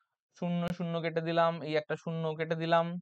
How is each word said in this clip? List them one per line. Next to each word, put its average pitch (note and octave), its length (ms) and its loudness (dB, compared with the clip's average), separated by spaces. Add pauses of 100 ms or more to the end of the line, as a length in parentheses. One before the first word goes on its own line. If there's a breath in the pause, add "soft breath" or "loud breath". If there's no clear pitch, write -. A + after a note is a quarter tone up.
(380)
শূন্য F3 240 0 (140)
শূন্য E3+ 180 -2 (100)
কেটে E3 240 -2
দিলাম, E3 240 4 (160)
এই D#3 120 0
একটা D#3 220 -4
শূন্য E3 220 -4 (140)
কেটে E3 240 -2
দিলাম, E3 240 4 (160)